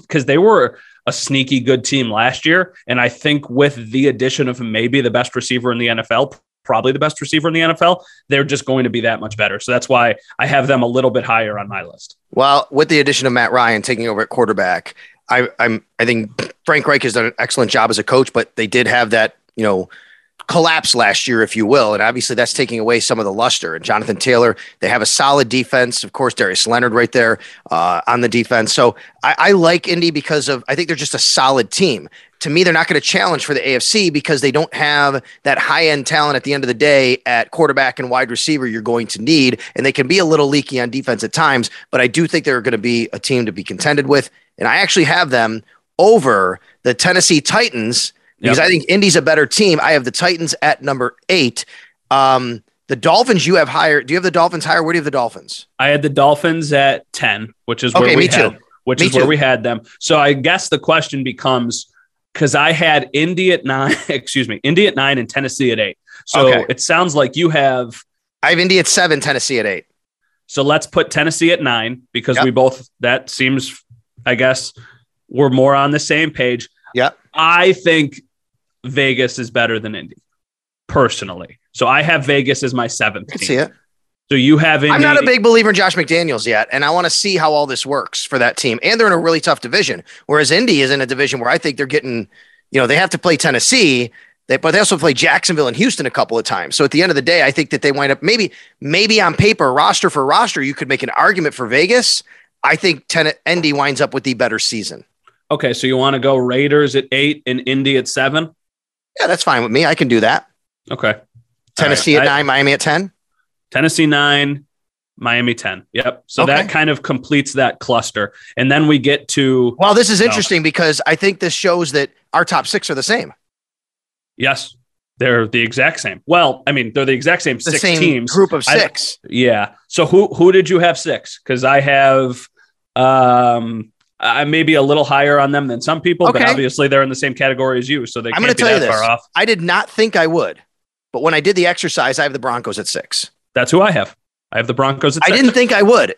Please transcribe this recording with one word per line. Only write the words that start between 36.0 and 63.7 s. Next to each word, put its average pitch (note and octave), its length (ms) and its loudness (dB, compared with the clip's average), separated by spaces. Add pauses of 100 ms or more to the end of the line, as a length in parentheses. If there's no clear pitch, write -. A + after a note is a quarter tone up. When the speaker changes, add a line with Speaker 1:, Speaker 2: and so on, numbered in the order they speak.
Speaker 2:
talent D3 260 0
at B2+ 80 -2
the C#3 100 -4
end C#3 120 -2
of B2 40 -4
the A#2+ 60 0
day C3+ 500 2
at A#2+ 280 -2
quarterback C#3 480 0
and B2+ 100 -6
wide B2+ 180 0
receiver C3 380 -4
you're A2+ 160 -6
going A#2 240 -2
to G#2 160 -10
need. C3 380 2 (160)
And B2 100 -2
they C3+ 60 0
can C3 160 -2
be F3+ 100 2
a F#3 60 2
little D3+ 240 2
leaky C3+ 320 -2
on A#2+ 100 -4
defense B2 320 -4
at G#2+ 100 -6
times, C#3 380 0 (220)
but A#2+ 80 0
I B2 80 2
do D#3+ 180 0
think D#3+ 180 -2
they're B2+ 160 0
gonna A2+ 180 -2
be A#2 340 -2
a G2+ 80 -10
team B2 260 -2
to G#2 60 -6
be F#2 100 -12
contended C#3 460 -2
with. C#3+ 200 2 (300)
And G2+ 80 -4
I B2 120 0
actually F3+ 260 0
have D#3 260 0
them A2+ 320 0 (380)
over C3 580 4 (240)
the B2+ 120 0
Tennessee F3+ 460 2
Titans B2 720 -2 (280)
because A#2 180 0
Speaker 1:
Yep. D#3+ 80 2
Speaker 2:
I - 40 2
think E3 180 0
Indy's G3 260 2
a E3+ 80 4
better D3+ 240 2
team. F#3+ 340 0
I D#3+ 120 0
have C#3 120 0
the B2+ 60 -4
Titans E3+ 420 -4 (100)
at D3 200 -2
number C3 320 -4 (140)
eight. D3+ 360 0 (460)
Um, C3 540 2 (240)
the C#3 80 -2
Dolphins F3 500 2
you F3+ 80 2
have D#3 140 4
higher. D3 340 0
Do B2+ 100 -6
you E3+ 40 0
have F3+ 80 -2
the F3+ 80 0
Dolphins E3+ 320 0
higher? E3 180 0
Where D#3+ 100 -2
do E3+ 40 0
you - 20 0
have D3+ 60 -4
the C#3+ 80 -4
Dolphins? A#2 560 -6 (100)
Speaker 1:
I C#3 120 2
had D3 120 2
the D3 60 0
Dolphins D3 640 2
at C#3 400 2
ten, A2 420 -4 (120)
which A#2+ 180 -4
is B2 100 -2
Speaker 2:
Okay, B2 100 4
Speaker 1:
where D3 120 4
we D#3 60 4
Speaker 2:
me - 60 2
too. B2 120 2
Speaker 1:
had, A2 180 0 (240)
which B2+ 160 -2
Speaker 2:
Me E3+ 80 2
Speaker 1:
is B2+ 80 -2
where C3 80 4
Speaker 2:
too. C3 60 2
Speaker 1:
we D3+ 80 2
had B2+ 260 2
them. A#2 200 -4 (180)
So D#3+ 180 2
I C#3+ 140 4
guess D#3 380 -2
the D3 100 0
question D3+ 420 -2
becomes, B2 640 -4 (480)
'cause D3 220 0
I D3+ 160 4
had D3+ 400 0
Indy F3 400 0
at E3+ 120 -2
nine, C3+ 380 -2